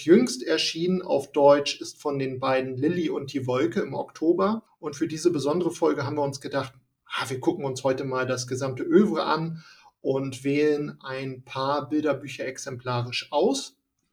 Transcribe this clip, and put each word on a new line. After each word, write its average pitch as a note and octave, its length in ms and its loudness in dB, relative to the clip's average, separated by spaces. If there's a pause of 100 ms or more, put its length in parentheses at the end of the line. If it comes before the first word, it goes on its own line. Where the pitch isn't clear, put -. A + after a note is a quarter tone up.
jüngst G#3+ 380 6
erschienen E3+ 580 0
auf C#3 300 -2
Deutsch C#3+ 500 6
ist - 180 -14
von C#3 200 -4
den C3 200 -4
beiden C3 380 0
Lilli D#3+ 320 0
und C#3 240 -6
die B2+ 140 -4
Wolke D#3 320 0
im - 160 -4
Oktober. F#3+ 680 0 (160)
Und D3 180 -10
für D#3 120 -2
diese D#3+ 240 0
besondere D#3 400 0
Folge D3 340 0
haben D3+ 120 -4
wir C#3+ 60 0
uns C#3 160 -4
gedacht, C3+ 320 -6 (340)
ah, - 220 -6
wir B2+ 120 -6
gucken D#3 260 -2
uns C3 180 -6
heute C3+ 200 0
mal B2+ 240 -2
das B2 180 -4
gesamte C3 380 -4
Œuvre F3+ 380 6
an D#3+ 420 -2 (380)
und C3+ 420 -2
wählen D3 580 0
ein C3 420 -8
paar C#3 460 -2
Bilderbücher C#3+ 560 -2
exemplarisch B2 840 -6
aus. G#3 460 0 (340)